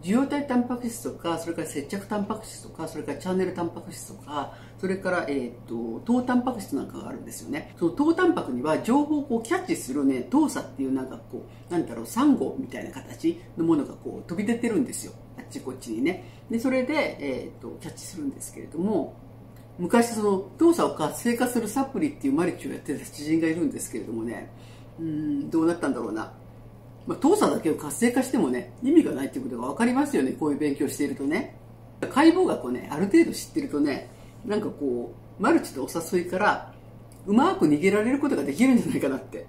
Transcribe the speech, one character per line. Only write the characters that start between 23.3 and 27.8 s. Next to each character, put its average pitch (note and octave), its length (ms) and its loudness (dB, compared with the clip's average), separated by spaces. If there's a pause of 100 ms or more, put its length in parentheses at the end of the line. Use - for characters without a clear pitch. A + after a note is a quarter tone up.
が D#3+ 80 2
い D#3+ 80 2
る E3+ 80 0
ん C#3 80 2
で A#2 80 -8
す - 100 -8
け A2+ 100 -6
れ G2 40 -6
ど - 80 -8
も A2+ 120 -4
ね、 A2+ 280 -8 (480)
う - 20 -6
ー E3 40 -4
ん、 D3+ 440 -2
ど E3 120 4
う D#3+ 40 4
な E3+ 80 4
っ E3+ 60 -4
た D#3+ 80 -2
ん C3 60 0
だ A#2 80 -2
ろ A2+ 80 -6
う - 20 -6
な。 A2 220 -8 (720)
ま E3 100 -4
あ、 - 20 -14
糖 D#4 180 6
鎖 C4 160 4
だ - 80 0
け E3 100 0
を D3 60 2
活 D3 200 -8